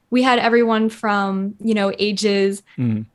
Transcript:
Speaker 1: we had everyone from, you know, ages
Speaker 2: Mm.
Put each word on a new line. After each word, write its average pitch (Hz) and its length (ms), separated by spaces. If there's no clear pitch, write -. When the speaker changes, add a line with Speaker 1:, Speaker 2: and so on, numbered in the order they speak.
Speaker 1:
we 247 120
had 247 160
everyone 226 520
from, 196 720
you 226 100
know, 196 260
ages 196 640
Speaker 2:
Mm. 110 360